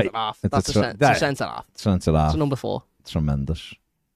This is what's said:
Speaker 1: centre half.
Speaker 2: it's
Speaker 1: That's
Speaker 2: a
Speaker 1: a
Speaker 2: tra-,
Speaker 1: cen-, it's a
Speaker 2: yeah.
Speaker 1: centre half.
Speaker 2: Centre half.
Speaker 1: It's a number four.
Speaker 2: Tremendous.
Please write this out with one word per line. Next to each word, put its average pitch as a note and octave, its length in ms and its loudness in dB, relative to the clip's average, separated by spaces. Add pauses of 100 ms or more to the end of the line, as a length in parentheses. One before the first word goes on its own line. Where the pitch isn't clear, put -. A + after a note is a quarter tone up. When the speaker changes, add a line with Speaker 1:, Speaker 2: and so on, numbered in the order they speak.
Speaker 1:
centre G2 140 -2
half. A2 280 -6
Speaker 2:
it's G2 80 0
Speaker 1:
That's G2 160 0
Speaker 2:
a - 20 -4
Speaker 1:
a - 40 -4
Speaker 2:
tra-, G#2 80 4
Speaker 1:
cen-, F2+ 120 0
it's G2+ 60 -4
a C#3+ 40 2
Speaker 2:
yeah. C#3 100 6
Speaker 1:
centre C#3 300 -2
half. A#1 300 -10
Speaker 2:
Centre F#2 380 0
half. D#2 160 4
Speaker 1:
It's D#2 60 2
a - 40 -2
number C#3 180 0
four. G#2 260 -4 (220)
Speaker 2:
Tremendous. C#2+ 680 -4 (420)